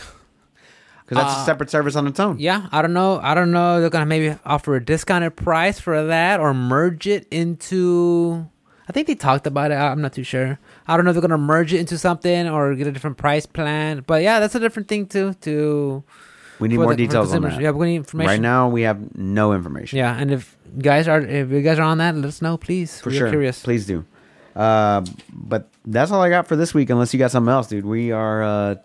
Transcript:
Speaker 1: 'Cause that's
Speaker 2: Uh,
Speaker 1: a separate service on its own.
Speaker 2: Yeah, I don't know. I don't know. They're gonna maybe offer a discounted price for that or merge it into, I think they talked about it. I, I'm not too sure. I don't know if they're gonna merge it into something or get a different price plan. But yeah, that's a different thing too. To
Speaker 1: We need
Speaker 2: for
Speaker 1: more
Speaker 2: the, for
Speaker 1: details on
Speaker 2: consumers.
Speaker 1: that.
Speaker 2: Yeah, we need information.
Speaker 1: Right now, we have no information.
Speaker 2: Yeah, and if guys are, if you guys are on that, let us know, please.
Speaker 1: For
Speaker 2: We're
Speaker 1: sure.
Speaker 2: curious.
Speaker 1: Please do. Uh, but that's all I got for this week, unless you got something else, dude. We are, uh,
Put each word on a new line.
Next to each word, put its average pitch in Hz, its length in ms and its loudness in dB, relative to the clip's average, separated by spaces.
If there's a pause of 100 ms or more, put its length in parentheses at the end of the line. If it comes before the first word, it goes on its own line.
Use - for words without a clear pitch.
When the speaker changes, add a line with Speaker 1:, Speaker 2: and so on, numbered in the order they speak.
(1080)
Speaker 1:
'Cause 123 100 -2
that's 139 200 0
Speaker 2:
Uh, 135 40 -4
Speaker 1:
a 135 40 -4
separate 147 240 -2
service 143 260 0
on 143 120 0
its 139 120 -4
own. 190 200 0
Speaker 2:
Yeah, 185 320 -2
I 151 100 0
don't 165 120 0
know. 185 280 2
I 143 140 0
don't 175 160 2
know. 175 280 2
They're 165 120 2
gonna 156 160 0
maybe 156 360 0
offer 143 320 -2
a 123 80 -2
discounted 165 520 0
price 175 440 0
for 156 260 -2
that 170 340 2
or 151 160 2
merge 143 500 0
it 202 240 -2
into, 170 1200 0 (420)
I - 20 -10
think 311 140 -2
they 302 80 -2
talked 139 320 0
about 143 240 0
it. 147 60 0
I, 143 140 0
I'm 147 120 -2
not 139 120 -4
too 131 100 -8
sure. 131 340 -4 (300)
I 165 80 2
don't 175 100 4
know 180 60 4
if 165 40 2
they're 170 60 0
gonna 165 160 2
merge 156 380 2
it 165 40 2
into 170 200 -4
something 175 500 0
or 143 240 0
get 139 140 -2
a 147 40 -2
different 135 260 -8
price 147 280 0
plan. 151 600 -4
But 165 160 2
yeah, 220 160 4
that's 214 160 0
a 247 40 0
different 220 280 -4
thing 208 180 -2
too. 196 360 -4
To 147 640 -2 (560)
Speaker 1:
We 110 100 0
need 117 80 2
Speaker 2:
for 117 80 4
Speaker 1:
more 117 100 4
Speaker 2:
the, 120 80 2
for 113 40 0
Speaker 1:
details 110 280 2
on - 60 0
Speaker 2:
consumers. - 160 -2
Speaker 1:
that. 135 60 -4
Speaker 2:
Yeah, 156 80 2
we 151 200 0
need 170 60 0
information. 160 340 -2
Speaker 1:
Right 208 100 2
now, 123 280 2
we 120 120 0
have 107 160 0 (180)
no 104 380 2
information. 87 460 -4
Speaker 2:
Yeah, 120 180 -2
and 139 140 -2
if - 260 -6 (220)
guys 143 280 4
are, 156 140 4
if 135 300 -2
you 143 100 2
guys 156 160 2
are 160 60 2
on 160 160 2
that, 165 160 0
let 139 100 -2
us 147 160 -8
know, 165 160 -2
please. 175 420 -6
Speaker 1:
For 117 120 -6
Speaker 2:
We're 131 60 -2
Speaker 1:
sure. 123 120 2
Speaker 2:
curious. 131 320 -2
Speaker 1:
Please 120 240 -2
do. 87 200 -6 (500)
Uh, 104 480 2 (300)
but - 340 -6 (180)
that's 123 280 0
all 190 80 2
I 180 80 4
got 175 180 2
for 160 80 0
this 165 180 0
week, 139 160 2
unless 120 240 2
you 131 60 0
got 127 100 4
something 120 220 2
else, 127 160 0
dude. 104 180 -6
We 117 280 -2
are, 110 280 -2
uh, 104 440 0